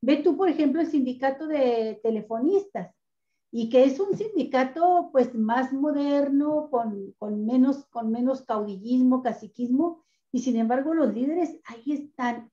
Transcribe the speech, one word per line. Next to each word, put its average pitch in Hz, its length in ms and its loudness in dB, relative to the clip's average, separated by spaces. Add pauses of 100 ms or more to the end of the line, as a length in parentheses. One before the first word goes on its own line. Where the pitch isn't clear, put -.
Ve 262 160 4
tú, 302 200 2
por 370 120 2
ejemplo, 294 320 2
el 320 80 0
sindicato 269 580 -2
de 240 560 0
telefonistas, 226 920 -2 (560)
y 226 160 -2
que 254 160 6
es 269 160 2
un 392 160 0
sindicato, 339 960 0
pues, 247 220 2
más 233 380 0
moderno, 285 960 0
con, 208 480 -4
con 208 260 -6
menos, 262 460 2
con 226 200 -4
menos 247 320 -2
caudillismo, 233 800 0
caciquismo, 247 800 -2 (300)
y 247 80 -2
sin 233 160 0
embargo 254 380 0
los 285 180 2
líderes 294 520 -2
ahí 233 280 -8
están 247 600 -6